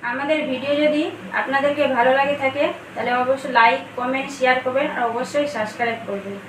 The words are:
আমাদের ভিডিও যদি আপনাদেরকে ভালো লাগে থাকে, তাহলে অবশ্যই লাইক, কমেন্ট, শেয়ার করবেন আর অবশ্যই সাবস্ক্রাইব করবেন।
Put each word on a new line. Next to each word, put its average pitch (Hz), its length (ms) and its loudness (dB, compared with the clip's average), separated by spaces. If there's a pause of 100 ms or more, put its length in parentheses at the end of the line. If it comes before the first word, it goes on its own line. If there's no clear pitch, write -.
(120)
আমাদের 285 260 0 (140)
ভিডিও 262 220 0 (100)
যদি 302 200 4 (360)
আপনাদেরকে 277 440 0 (140)
ভালো 247 220 6
লাগে 285 240 2
থাকে, 277 200 0 (300)
তাহলে 233 180 -2 (120)
অবশ্যই 269 360 -2
লাইক, 247 200 6 (180)
কমেন্ট, 269 400 -2
শেয়ার 254 280 4
করবেন 269 300 0
আর 247 140 -2
অবশ্যই 254 460 -2
সাবস্ক্রাইব 226 520 -2
করবেন। 196 280 -6 (140)